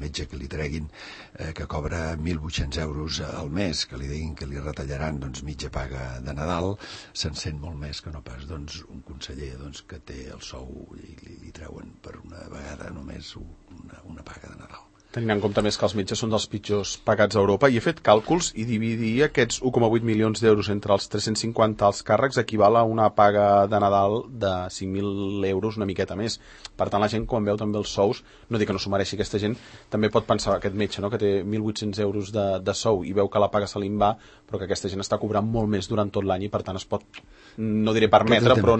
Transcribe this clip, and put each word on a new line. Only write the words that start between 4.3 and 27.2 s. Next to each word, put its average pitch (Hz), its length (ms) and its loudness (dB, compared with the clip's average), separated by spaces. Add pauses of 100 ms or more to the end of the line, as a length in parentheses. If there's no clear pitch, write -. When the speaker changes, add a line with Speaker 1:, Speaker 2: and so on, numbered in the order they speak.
Speaker 1:
que - 140 -10
li 69 100 -8
retallaran, 71 640 -6
doncs, 65 240 -10
mitja 69 240 -10
paga 65 480 -8
de 69 160 -8
Nadal, 87 380 -2 (420)
se'n 76 240 -6
sent 78 160 -6
molt 76 240 -10
més 73 240 -10
que 78 80 -12
no 73 80 -12
pas, 65 240 -14
doncs, 76 380 -12 (100)
un - 80 -14
conseller, 67 540 -12 (100)
doncs, 71 240 -14
que - 160 -16
té 65 240 -14
el - 160 -16
sou - 560 -14
i - 140 -18 (100)
li, - 160 -20
li 80 160 -18
treuen - 480 -16
per - 160 -16
una 82 320 -16
vegada - 400 -12
només - 480 -14
una, - 640 -20
una - 220 -16
paga - 260 -18
de - 80 -18
Nadal. - 300 -20 (240)
Speaker 2:
Tenint 117 160 -2
en 104 140 2
compte, 104 180 2
més, 104 160 2
que 117 80 0
els - 80 -2
metges 104 240 -2
són 110 160 -2
dels 104 160 0
pitjors 104 460 -4 (100)
pagats 104 300 4
a - 20 4
Europa, 101 320 6
i 120 80 4
he - 60 -2
fet - 180 0
càlculs 113 460 6 (100)
i 110 80 -2
dividir 113 460 0 (160)
aquests - 340 2
un 127 80 0
coma 120 220 4
vuit 113 100 4
milions 110 400 2
d'euros 104 320 6
entre 101 220 -2
els - 160 0
tres-cents 107 340 -2
cinquanta 110 400 2
alts 101 160 2
càrrecs 123 400 2
equival 107 320 6
a 117 80 6
una 113 320 4
paga 101 560 6
de 107 80 4
Nadal 101 500 4
de 113 220 -2 (240)
cinc 95 160 -6
mil 98 560 -2
euros, 98 320 -2
una 104 80 -2
miqueta 92 320 -2
més. 110 220 -4 (340)
Per 95 160 0
tant, 101 100 2
la 107 120 4
gent, 113 180 -2